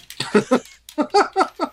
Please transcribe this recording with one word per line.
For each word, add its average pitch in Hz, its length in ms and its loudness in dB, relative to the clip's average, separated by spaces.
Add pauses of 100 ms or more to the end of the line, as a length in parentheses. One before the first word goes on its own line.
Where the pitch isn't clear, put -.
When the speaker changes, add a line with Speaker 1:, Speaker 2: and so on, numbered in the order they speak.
(340)
Speaker 1:
<laughs> 208 120 2 (520)
Speaker 2:
I, 370 760 -2